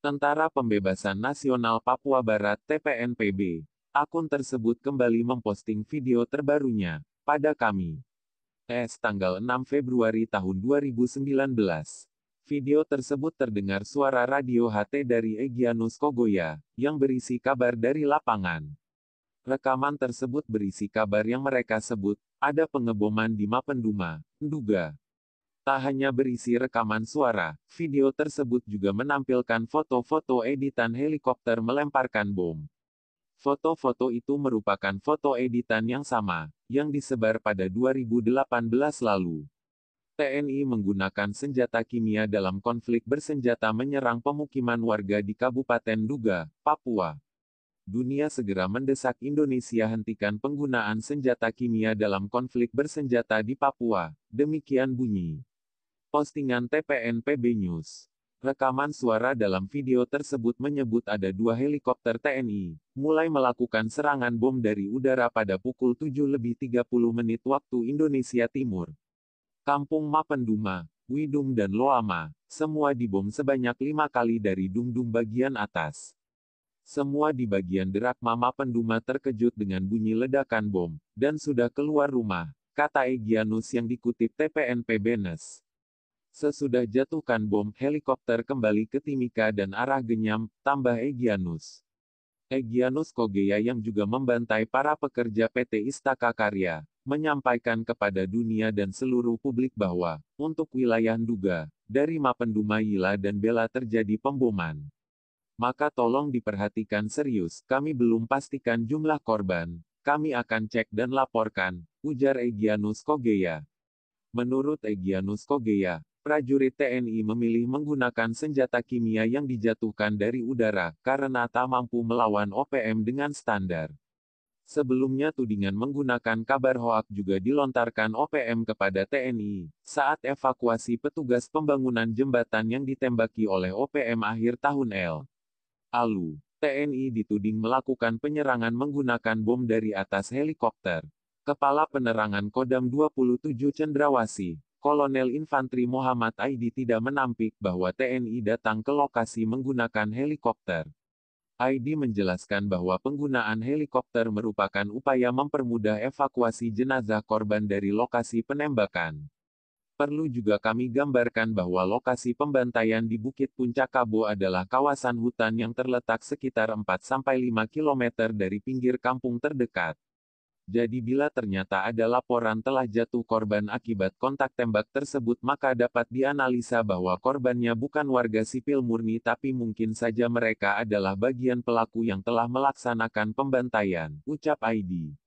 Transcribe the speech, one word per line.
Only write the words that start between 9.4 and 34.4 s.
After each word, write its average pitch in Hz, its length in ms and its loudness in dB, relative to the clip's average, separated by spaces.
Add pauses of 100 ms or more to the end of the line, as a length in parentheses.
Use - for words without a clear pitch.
Februari 120 640 2
tahun 95 320 -2
dua 139 240 2
ribu 123 240 0
sembilan 135 480 0
belas. 87 560 -2 (340)
Video 147 400 2
tersebut 143 480 -2
terdengar 101 560 -2
suara 131 400 2
radio 123 400 2
H 104 240 0
T - 80 -2
dari 113 400 0
Egyanus 117 560 0
Kogoya, 101 640 0 (160)
yang 143 240 0
berisi 127 400 0
kabar 123 320 2
dari 127 320 0
lapangan. 98 640 0 (800)
Rekaman 135 480 0
tersebut 131 480 -4
berisi 104 400 -4
kabar 104 400 0
yang 123 160 -2
mereka 123 400 0
sebut, 104 400 -2 (160)
ada 147 320 0
pengeboman 110 640 0
di 104 160 -2
Mapenduma, 107 720 -2 (160)
Nduga. 104 560 -2 (720)
Tak 135 240 0
hanya 135 240 0
berisi 120 480 0
rekaman 113 480 0
suara, 104 480 0 (160)
video 139 400 2
tersebut 135 560 -2
juga 101 240 0
menampilkan 123 720 0
foto-foto 131 800 0
editan 131 480 -2
helikopter 127 720 0
melemparkan 127 640 0
bom. 87 320 -2 (800)
Foto-foto 139 720 0
itu 127 240 -2
merupakan 104 640 0